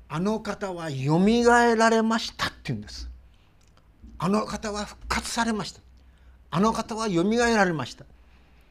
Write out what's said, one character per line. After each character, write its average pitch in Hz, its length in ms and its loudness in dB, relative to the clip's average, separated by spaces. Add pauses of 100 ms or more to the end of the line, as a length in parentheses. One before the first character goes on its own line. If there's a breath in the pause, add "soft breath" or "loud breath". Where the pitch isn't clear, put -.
「あ 151 120 -4
の 214 180 -2
方 202 340 -8
は 165 180 -8
よ 139 280 0
み 220 240 4
が 240 240 6
え 233 80 4
ら 220 160 4
れ 226 120 2
ま 226 180 0
し - 160 -10
た」 - 100 -4
っ - 40 -6
て - 60 -20 (100)
言 123 100 -4
う - 20 -8
ん 104 40 -12
で 104 60 -16
す。 - 220 -14 (1080)
「あ 165 100 -4
の 208 180 0
方 208 240 -8
は 208 140 -6
復 - 240 -18
活 - 200 -4
さ 233 160 -2
れ 226 80 -2
ま 196 120 -4
し - 80 -14
た。 - 80 -20 (720 soft breath)
あ 160 80 0
の 220 120 4
方 220 220 -6
は 220 140 -4
よ 170 160 2
み 220 120 2
が 240 120 4
え 226 80 2
ら 196 80 6
れ 180 80 0
ま 139 120 -4
し - 100 -14
た。 - 100 -20 (680 soft breath)